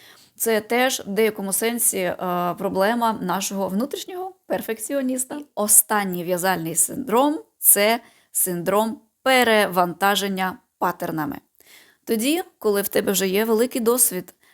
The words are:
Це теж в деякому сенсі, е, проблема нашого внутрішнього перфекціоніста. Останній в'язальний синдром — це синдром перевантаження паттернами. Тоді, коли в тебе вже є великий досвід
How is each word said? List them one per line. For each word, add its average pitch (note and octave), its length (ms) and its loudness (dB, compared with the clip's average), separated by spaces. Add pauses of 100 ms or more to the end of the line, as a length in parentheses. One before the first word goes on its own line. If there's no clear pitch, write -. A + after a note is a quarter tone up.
(360)
Це A3+ 240 0
теж B3+ 400 0
в - 80 -12
деякому G3+ 440 0
сенсі, A3+ 460 0
е, F3+ 180 -2 (420)
проблема G#3 640 0
нашого F#3+ 460 -4
внутрішнього F4+ 640 -6 (120)
перфекціоніста. C4 920 -4 (140)
Останній G3+ 680 2
в'язальний F3 500 -2
синдром — C#4 640 0 (200)
це G#3+ 420 2 (320)
синдром F#3+ 680 0 (220)
перевантаження G3 1400 2 (200)
паттернами. E3+ 580 -4 (680)
Тоді, C4 380 0 (160)
коли G3+ 240 2
в G3 60 -6
тебе G3+ 240 0
вже F#3+ 160 0
є G3 160 2
великий A#3 360 2
досвід A3 540 0 (200)